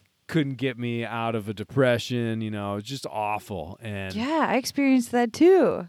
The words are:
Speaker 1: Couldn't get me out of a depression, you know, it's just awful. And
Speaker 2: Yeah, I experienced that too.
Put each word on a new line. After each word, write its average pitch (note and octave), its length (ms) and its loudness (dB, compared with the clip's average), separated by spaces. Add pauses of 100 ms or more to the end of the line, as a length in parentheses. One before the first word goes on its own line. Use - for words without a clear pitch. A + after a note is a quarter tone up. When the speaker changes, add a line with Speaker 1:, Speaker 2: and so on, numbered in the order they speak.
(280)
Speaker 1:
Couldn't C#3 280 -2
get B2 220 -4
me A#2 280 -4
out A#2 300 -4
of G#2 120 -4
a A2 60 -6
depression, A#2 880 0
you A2 100 -4
know, G2+ 260 -4
it's G#2 100 -8
just C3 200 -10
awful. G#2 760 -6
And G2 340 -8
Speaker 2:
Yeah, C4+ 340 0
I G#3 80 2
experienced C4 540 2
that A#3+ 220 0
too. D4 560 6